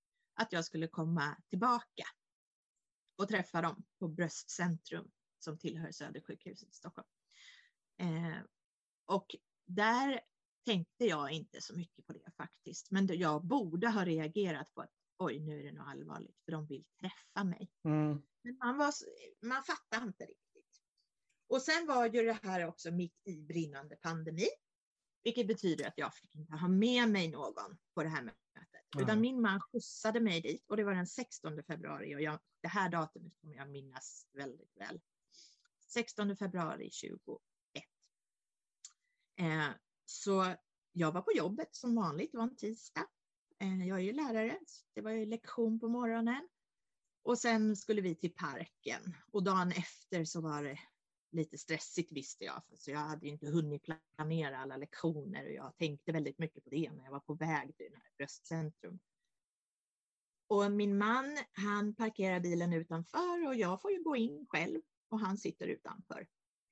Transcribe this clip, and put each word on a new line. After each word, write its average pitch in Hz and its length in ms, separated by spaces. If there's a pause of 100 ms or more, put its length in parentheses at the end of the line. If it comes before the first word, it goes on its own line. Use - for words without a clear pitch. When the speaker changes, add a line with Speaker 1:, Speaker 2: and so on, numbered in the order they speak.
(360)
Speaker 1:
att 226 160
jag 170 140
skulle 160 220
komma 160 600
tillbaka 240 540 (1120)
och 202 100
träffa 185 340
dem 165 240 (140)
på 175 80
Bröstcentrum 170 1040 (280)
som 160 180
tillhör 160 340
Södersjukhuset - 800
i - 40
Stockholm. - 340 (880)
Eh, 165 440 (640)
och - 300 (300)
där 233 560 (440)
tänkte 214 400
jag 151 260
inte - 300
så - 140
mycket - 300
på - 80
det - 240
faktiskt, - 540
men 190 160
det, 175 80
jag 160 300
borde 190 420
ha 208 180
reagerat 160 680
på 135 80
att, - 100 (260)
"Oj, 151 220
nu 151 200
är 143 40
det 143 80
nog 143 160
allvarligt, 143 580
för 165 60
de 156 140
vill 151 200 (140)
träffa - 440
mig." 185 280 (120)
Speaker 2:
Mm. 151 400 (200)
Speaker 1:
Men 247 140
man 254 200
var 294 120
s-, - 160 (360)
man 262 220
fattade 247 420
inte - 180
riktigt. - 580 (640)
Och 262 140
sen 320 260
var 247 180
ju 226 180
det 226 200
här 185 220
också 170 260
mitt 175 320
i 165 180
brinnande 147 540
pandemi, 165 520 (760)
vilket 233 240
betyder 160 400
att - 100
jag 139 180
fick - 200
inte 156 180
ha 160 140
med 226 420
mig 185 220
någon 143 460 (160)
på 160 100
det 160 60
här 143 140
mötet. - 160 (560)
Speaker 2:
Nej. 135 80
Speaker 1:
Utan 214 180
min 247 200
man 196 200
skjutsade - 580
mig 180 220
dit, - 280
och 214 80
det 214 60
var 202 100
den 180 140
sextonde 156 560
februari, 147 520
och 143 60
jag, 151 180 (220)
det - 60
här 185 220
datumet 170 520
kommer 151 140
jag 139 140
minnas 135 640
väldigt 139 440
väl. 101 240 (840)
Sextonde 208 480
februari 175 560
tjugoett. - 500 (2000)
Eh, 156 300 (360)
så 190 500 (360)
jag 165 200
var 180 100
på 453 120
jobbet 220 420
som 240 200
vanligt, 220 360
det 247 60
var 226 60
en 247 120
tisdag. - 520 (520)
Eh, 185 280
jag 190 100
är 180 60
ju 208 100
lärare, 262 540
så - 260
det 214 80
var 214 100
ju 220 140
lektion 226 540
på 233 80
morgonen. 233 600 (760)
Och 240 160
sen 214 360
skulle 208 260
vi 175 140
till 170 180
parken. 156 840 (160)
Och 196 120
dagen 185 280
efter 170 540
så 165 160
var 147 220
det 143 160 (540)
lite 156 240
stressigt, - 540
visste - 320
jag. - 180 (120)
Så - 180
jag 147 80
hade 156 260
ju 143 60
inte 151 160
hunnit 147 380 (300)
planera 156 420
alla 131 200
lektioner. 143 680
Och 147 80
jag 135 240
tänkte 151 340
väldigt 143 260
mycket - 260
på - 60
det 151 220
när 139 120
jag 131 80
var 143 80
på 151 140
väg 151 440
till - 140
den 143 100
här - 160
Bröstcentrum. 160 800 (1500)
Och 202 240
min 202 260
man, 254 400 (140)
han 208 440
parkerar 190 440
bilen 175 340
utanför 285 720
och 262 80
jag 190 260
får 403 100
ju 359 120
gå 311 120
in 277 340
själv. 320 320 (280)
Och 220 100
han 196 180
sitter 180 300
utanför. - 600 (440)